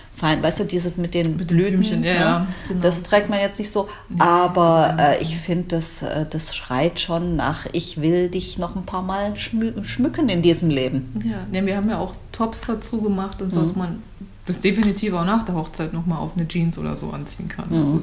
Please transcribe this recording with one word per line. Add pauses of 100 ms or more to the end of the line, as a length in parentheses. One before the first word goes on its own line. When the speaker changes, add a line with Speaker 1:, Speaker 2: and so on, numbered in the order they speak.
(160)
Speaker 1:
fein-,
weißt
du,
dieses
mit
den
Speaker 2:
Mit
den
Speaker 1:
Blüten,
Speaker 2:
Blümchen,
ja,
Speaker 1:
ne?
Speaker 2:
ja, (220)
genau.
Speaker 1:
Das
trägt
man
jetzt
nicht
so. (200)
Speaker 2:
Nee,
Speaker 1:
Aber,
Speaker 2:
ja.
Speaker 1:
äh,
ich
find,
das,
äh,
das
schreit
schon
nach,
„Ich
will
dich
noch
ein
paar
Mal
schmü-,
schmücken
in
diesem
Leben.“
Speaker 2:
Ja,
ne,
wir
haben
ja
auch (180)
Tops
dazu
gemacht
und
so,
dass
Speaker 1:
Mhm.
Speaker 2:
man (440)
das
definitiv
auch
nach
der
Hochzeit
noch
mal
auf
eine
Jeans
oder
so
anziehen
kann.
Speaker 1:
Mhm.
Speaker 2:
Also